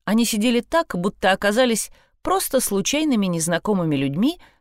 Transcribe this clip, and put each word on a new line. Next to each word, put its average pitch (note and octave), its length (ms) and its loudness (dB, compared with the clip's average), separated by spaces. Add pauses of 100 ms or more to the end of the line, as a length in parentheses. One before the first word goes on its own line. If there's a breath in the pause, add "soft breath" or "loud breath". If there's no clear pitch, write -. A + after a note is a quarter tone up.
они A3 200 2
сидели A3+ 360 0
так, E4 340 -2
будто F#3+ 380 0
оказались G#3+ 580 0 (320 soft breath)
просто F4 380 0
случайными A#3 680 0
незнакомыми E3+ 720 0
людьми, D3+ 440 -2 (200 soft breath)